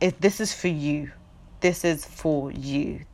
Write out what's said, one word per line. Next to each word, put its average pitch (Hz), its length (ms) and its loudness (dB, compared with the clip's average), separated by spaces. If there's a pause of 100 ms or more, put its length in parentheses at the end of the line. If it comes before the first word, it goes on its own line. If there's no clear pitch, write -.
if 180 180 2
this 196 180 4
is 220 140 -2
for - 160 -2
you, 147 420 -2 (500)
this 180 240 2
is 165 200 2
for 147 480 -2
you. 139 600 -4